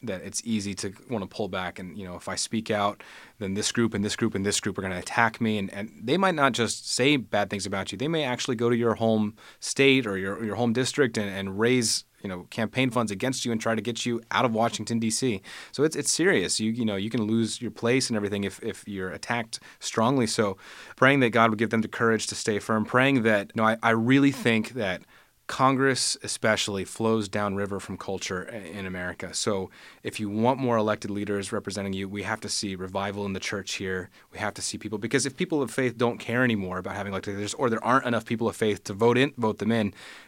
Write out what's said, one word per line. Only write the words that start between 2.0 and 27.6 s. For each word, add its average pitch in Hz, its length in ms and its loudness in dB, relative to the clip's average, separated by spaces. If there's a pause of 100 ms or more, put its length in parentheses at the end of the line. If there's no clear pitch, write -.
know, 90 100 -12
if 87 140 -14
I 95 80 -6
speak - 340 -2
out, 104 320 0 (380)
then 95 140 -2
this 104 180 -2
group 113 200 2
and 101 120 0
this 104 100 -2
group 110 220 0
and 98 100 0
this 101 140 0
group 98 180 -4
are 98 40 -4
gonna 92 160 -4
attack 113 420 0
me. 107 180 0
And, 98 140 -4
and 104 200 -8 (120)
they 131 120 2
might 185 200 2
not 139 160 4
just 117 360 -2
say 143 280 4
bad 101 340 0
things 98 160 -4
about 95 240 -4
you. 95 80 -8
They 131 100 -2
may 165 140 0
actually 123 320 -2
go 117 160 2
to 123 60 4
your 117 180 4
home 110 400 2 (240)
state 135 480 4
or 98 100 -2
your, 95 280 -4
your 101 100 -2
home 117 180 2
district 123 460 2
and, 104 100 0
and 95 300 -4
raise, 117 460 2 (180)
you 101 60 -6
know, 90 220 -8
campaign 127 400 0
funds 113 200 0
against 120 340 -4
you 120 80 0
and 113 80 0
try 113 140 0
to 110 80 0
get 117 240 -4
you 117 240 -2
out 110 140 2
of 117 100 2
Washington, 113 460 0
D 113 100 0
C. 110 320 0 (300)
So 131 100 -2
it's, 156 140 2
it's 147 140 -2
serious. 160 500 2
You, 110 100 0
you 117 140 -2
know, 104 120 0
you 101 140 -4
can 117 140 0
lose 110 360 0
your 110 120 -6
place 127 360 2
and 117 80 -2
everything 101 280 -2
if, 95 180 -6
if 110 240 -8
you're 95 240 -6
attacked 113 500 -6 (200)
strongly. 120 480 2
So 101 280 0 (400)
praying 135 240 6
that 120 100 4
God 113 200 6
would 107 80 0
give 113 120 2
them 113 120 2
the - 60 -4
courage 113 400 2
to - 60 -6
stay 107 260 -2
firm, 110 240 0
praying 131 380 4
that, 107 320 2
you 117 60 0
know, 110 80 6
I, 113 140 4
I 117 80 4
really 131 420 6
think 113 380 2
that 101 320 -2 (460)
Congress 135 760 2
especially 104 600 0
flows 113 440 0
downriver 101 520 -4